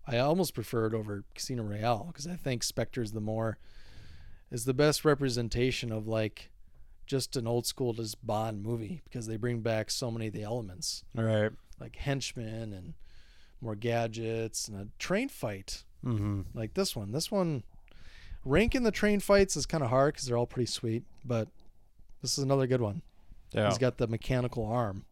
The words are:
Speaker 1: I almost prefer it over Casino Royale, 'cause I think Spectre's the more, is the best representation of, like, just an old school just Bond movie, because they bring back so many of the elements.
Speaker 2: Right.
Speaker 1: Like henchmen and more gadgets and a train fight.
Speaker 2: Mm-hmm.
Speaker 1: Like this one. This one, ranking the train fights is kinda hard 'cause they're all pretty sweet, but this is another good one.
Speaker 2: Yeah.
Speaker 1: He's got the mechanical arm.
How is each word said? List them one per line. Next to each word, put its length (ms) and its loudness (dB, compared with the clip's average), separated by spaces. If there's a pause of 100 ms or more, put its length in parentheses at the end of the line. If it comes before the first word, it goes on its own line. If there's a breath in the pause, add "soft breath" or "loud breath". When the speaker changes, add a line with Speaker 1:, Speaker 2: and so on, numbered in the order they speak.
Speaker 1:
I 120 2
almost 360 4
prefer 320 0
it 80 2
over 300 -4 (100)
Casino 280 -4
Royale, 520 0
'cause 120 -10
I 100 -6
think 260 -2
Spectre's 500 -2
the 100 -4
more, 360 0 (920 loud breath)
is 160 -4
the 80 2
best 300 4
representation 880 2
of, 140 -2
like, 440 -2 (560)
just 300 -2
an 100 0
old 200 2
school 260 0
just 340 -6
Bond 360 0
movie, 420 -4
because 220 -8
they 100 -4
bring 240 0
back 300 0
so 200 -2
many 180 -2
of 40 -4
the 100 -6
elements. 640 -6 (100)
Speaker 2:
Right. 380 4 (260)
Speaker 1:
Like 180 -12
henchmen 760 -4
and 220 -10 (680 soft breath)
more 140 -4
gadgets 920 -2
and 120 -8
a 80 -8 (100)
train 300 0
fight. 560 -6 (180)
Speaker 2:
Mm-hmm. 400 2 (120)
Speaker 1:
Like 180 -4
this 240 0
one. 160 -4
This 180 -2
one, 320 0 (800 loud breath)
ranking 420 4
the 60 6
train 300 4
fights 340 6
is 120 -2
kinda 220 2
hard 260 6
'cause 100 -8
they're 140 2
all 80 2
pretty 180 -2
sweet, 400 -2 (220)
but 220 0 (720)
this 160 0
is 60 0
another 220 4
good 140 4
one. 220 0 (500)
Speaker 2:
Yeah. 160 4
Speaker 1:
He's 80 4
got 220 2
the 80 2
mechanical 580 0
arm. 480 0